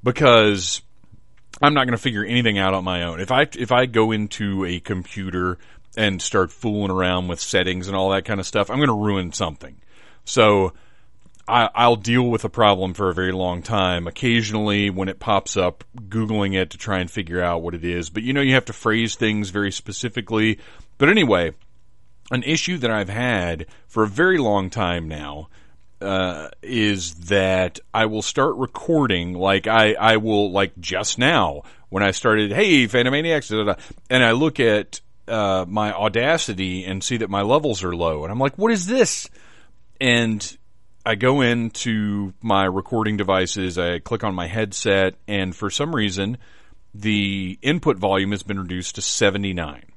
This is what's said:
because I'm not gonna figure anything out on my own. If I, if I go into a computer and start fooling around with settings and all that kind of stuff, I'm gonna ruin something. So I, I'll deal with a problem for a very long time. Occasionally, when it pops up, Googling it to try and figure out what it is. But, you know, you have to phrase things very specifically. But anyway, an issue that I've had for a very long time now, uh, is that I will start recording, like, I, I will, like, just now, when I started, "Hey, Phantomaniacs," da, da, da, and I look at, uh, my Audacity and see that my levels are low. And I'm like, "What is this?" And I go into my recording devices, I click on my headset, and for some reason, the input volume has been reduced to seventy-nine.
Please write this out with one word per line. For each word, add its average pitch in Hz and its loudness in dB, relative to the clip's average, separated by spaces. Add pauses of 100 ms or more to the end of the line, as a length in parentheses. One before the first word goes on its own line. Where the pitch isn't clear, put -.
because 113 4 (800)
I'm 147 6
not 135 2
gonna 120 -2
figure 107 -2
anything 117 2
out 95 2
on 95 -2
my 90 -2
own. 85 -6
If 95 -4
I, 127 4 (100)
if 120 -2
I 127 4
go 113 2
into 101 -4
a 90 -6
computer 90 -4 (380)
and 101 0
start 95 0
fooling 104 -2
around 92 0
with 85 -6
settings 90 -2
and 98 -6
all 95 2
that 95 0
kind 101 -4
of 92 -6
stuff, 104 -2
I'm 131 -2
gonna 143 4
ruin 101 -2
something. 78 -8 (480)
So 104 4 (720)
I, 117 2
I'll 120 4
deal 117 2
with 117 0
a 107 -4
problem 95 2
for 98 2
a 87 -2
very 92 0
long 90 -2
time. 90 0
Occasionally, 107 0
when 95 -4
it 95 -8
pops - 0
up, 90 -2 (240)
Googling 104 -2
it 92 -2
to - -18
try 98 -4
and 90 -4
figure 90 -6
out 87 -2
what 85 -8
it 82 -8
is. 87 -4
But, 110 -6
you 127 -2
know, 139 0
you 135 4
have 127 2
to 113 -10
phrase 113 0
things 107 -2
very 101 -2
specifically. 110 -2 (380)
But 139 4
anyway, 107 4 (760)
an 123 -4
issue 160 -2
that 120 0
I've 104 -2
had 101 -4 (200)
for 110 0
a 107 2
very 170 2
long 104 0
time 87 -4
now, 73 -12 (520)
uh, 92 -4 (140)
is 101 -2 (140)
that 95 2 (140)
I 110 2
will 107 -4
start 135 0
recording, 117 0
like, 95 2
I, 110 6
I 110 4
will, 104 2
like, 98 0
just 95 -4
now, 110 2 (280)
when 95 0
I 101 4
started, 107 2
"Hey, 147 4
Phantomaniacs," 135 0
da, 107 -2
da, 104 0
da, - -6 (280)
and 127 4
I 117 6
look 139 0
at, 107 2 (280)
uh, 98 0
my 104 -2
Audacity 95 0
and 95 -6
see 123 -4
that 107 -4
my 98 0
levels 120 0
are 87 -4
low. 82 -2
And 82 -8
I'm 113 -6
like, 135 0
"What 220 2
is 185 -2
this?" 233 0 (720)
And 120 0 (480)
I 113 0
go 127 2
into 110 -2
my 98 2
recording 107 -2
devices, 95 0
I 87 -2
click - -6
on 104 -2
my 87 -6
headset, 98 0 (140)
and 95 -4
for 101 -6
some 156 -4
reason, 104 -2 (560)
the 101 -2
input 143 0
volume 98 0
has 98 -4
been 98 -6
reduced 90 -8
to - -8
seventy-nine. 95 -2 (120)